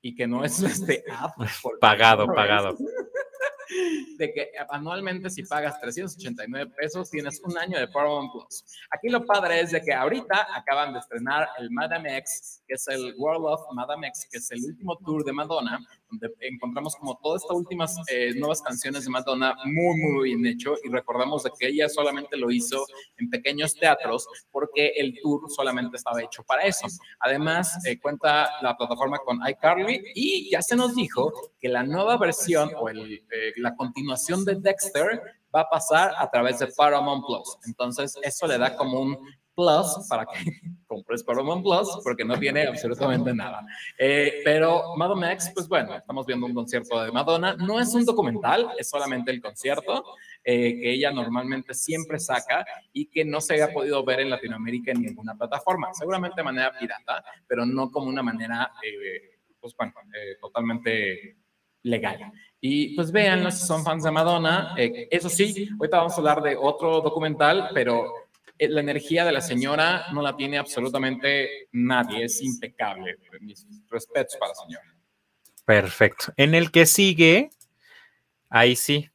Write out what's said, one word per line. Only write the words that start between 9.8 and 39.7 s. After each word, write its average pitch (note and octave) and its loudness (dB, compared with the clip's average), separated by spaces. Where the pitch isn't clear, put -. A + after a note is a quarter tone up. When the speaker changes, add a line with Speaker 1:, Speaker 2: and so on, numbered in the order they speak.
Speaker 1:
que C#3+ 0
ahorita G3 0
acaban C#3+ 0
de B2 -8
estrenar C3 -2
el A#2+ -10
Madame D3+ -4
X, - -10
que C3 -4
es - -8
el B2+ -4
World D#3+ -2
of D3 -2
Madame D3 -6
X, - -12
que A#2+ -12
es - -10
el A#2+ -8
último E3+ -8
tour D#3 -4
de C#3 -4
Madonna, D3 -4
donde A2+ -10
encontramos C3 -8
como C3+ -10
todas E3+ -2
estas F3 -4
últimas, F3 -4
eh, B2 0
nuevas D3+ -2
canciones C3+ -6
de B2+ -8
Madonna, C3 0
muy, E3 2
muy C#3 2
bien A#2+ 0
hecho, A#2+ -2
y B2+ -10
recordamos B2+ -2
de B2+ -2
que B2+ -2
ella D3 2
solamente C#3+ -2
lo A#2+ 0
hizo B2 0
en A#2+ -6
pequeños C#3 -2
teatros, C#3 2
porque D3 0
el C3 -2
tour D3 0
solamente B2+ -2
estaba A#2+ -4
hecho - -12
para C#3 0
eso. F#3+ 0
Además, D#3+ 0
eh, B2 -2
cuenta D3 2
la B2 0
plataforma B2 -2
con A#2+ -2
iCarly, F#3+ 0
y F#4 -2
ya E3+ 2
se A#3+ 0
nos B3 2
dijo D#3 0
que B2+ -4
la B2 2
nueva G3 2
versión, E3 2
o A2+ -4
el, G#2+ -10
eh, A2 -4
la A#2+ -2
continuación C3+ -4
de G3 0
Dexter, G3 0
va D#3+ 6
a D#3+ 0
pasar E3 4
a C#3+ 0
través B2 2
de C3+ -2
Paramount C#3+ 2
Plus. - -8
Entonces, B2 -6
eso D3 -4
le C3 2
da B2+ 2
como C3 0
un C3+ -2
plus F3 4